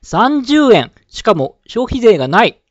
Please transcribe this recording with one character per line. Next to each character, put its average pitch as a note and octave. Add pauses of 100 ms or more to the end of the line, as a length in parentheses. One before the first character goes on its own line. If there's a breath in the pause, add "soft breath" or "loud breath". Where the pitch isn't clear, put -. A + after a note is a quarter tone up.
三 C4+
十 C#4
円！ D3+ (160)
し -
か G#3
も C3+
消 B3
費 B3+
税 A3
が C3
な F#3
い。 - (120)